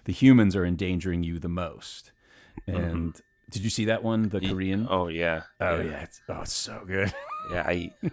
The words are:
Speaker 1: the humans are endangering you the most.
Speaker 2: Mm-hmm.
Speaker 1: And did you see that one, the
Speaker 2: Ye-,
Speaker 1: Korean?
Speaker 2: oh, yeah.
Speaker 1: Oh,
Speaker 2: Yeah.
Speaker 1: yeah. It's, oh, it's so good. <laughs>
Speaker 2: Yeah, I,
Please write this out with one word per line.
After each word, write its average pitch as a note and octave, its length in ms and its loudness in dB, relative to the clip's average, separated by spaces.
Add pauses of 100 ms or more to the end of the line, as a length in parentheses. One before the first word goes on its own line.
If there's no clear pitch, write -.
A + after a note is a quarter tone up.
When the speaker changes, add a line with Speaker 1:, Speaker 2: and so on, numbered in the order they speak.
Speaker 1:
the G2 80 -2
humans A#2 420 8
are F#2+ 80 2
endangering F2 600 0
you E2+ 160 -4
the F2 100 -6
most. E2+ 640 -8 (560)
Speaker 2:
Mm-hmm. F2+ 80 -4
Speaker 1:
And E2+ 440 -4 (280)
did G2 160 -6
you A2 40 0
see A2 140 0
that A2 180 2
one, A2 280 2
the G2 100 -2
Speaker 2:
Ye-, F#2 100 0
Speaker 1:
Korean? F#2+ 400 0
Speaker 2:
oh, F#2 200 2
yeah. E2 320 0 (180)
Speaker 1:
Oh, F2+ 160 0
Speaker 2:
Yeah. D#2+ 80 -2
Speaker 1:
yeah. D2+ 200 -8
It's, - 260 -18
oh, - 140 -6
it's - 100 -6
so - 340 -6
good. F#2+ 320 0
<laughs> - 40 -14 (280)
Speaker 2:
Yeah, F2 160 -2
I, F2 240 -2 (220)